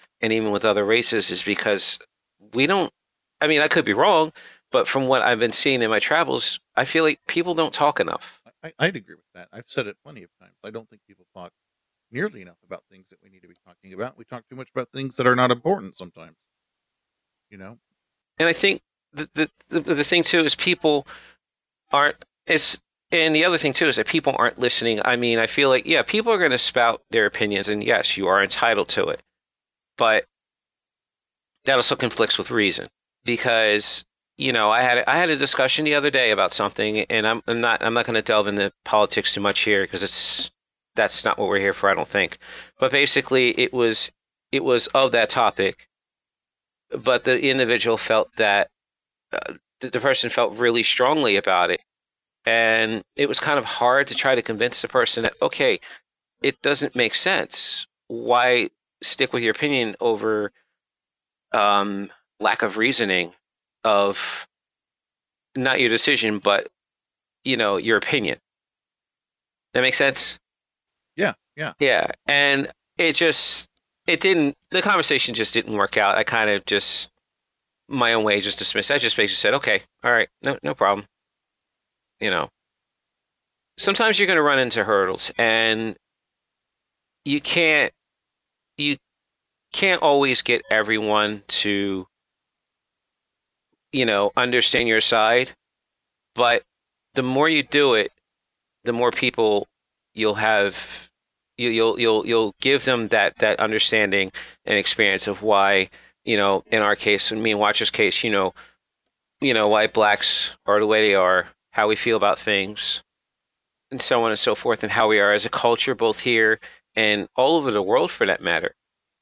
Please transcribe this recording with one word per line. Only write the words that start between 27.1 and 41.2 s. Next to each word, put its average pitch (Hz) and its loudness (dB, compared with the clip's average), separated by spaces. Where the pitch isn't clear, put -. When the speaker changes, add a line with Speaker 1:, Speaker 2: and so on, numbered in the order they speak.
Speaker 1:
their 110 2
opinions, 101 -4
and 104 -4
yes, - -2
you 95 -2
are 95 4
entitled 104 0
to 95 -2
it. - -8
But 110 2
that 135 2
also 123 2
conflicts 113 -2
with 98 -8
reason 101 0
because, 113 0
you 131 -2
know, 110 2
I 117 2
had, 123 2
I 139 2
had 170 0
a 147 0
discussion 135 0
the 147 2
other 143 0
day 127 2
about 95 2
something, 107 -2
and 110 0
I'm, 113 -2
I'm 117 -2
not, 117 0
I'm 113 0
not 117 0
gonna 113 -2
delve 107 0
into 101 -2
politics 104 0
too 101 -4
much 101 0
here 98 0
'cause 92 -6
it's, - -4
that's 107 -2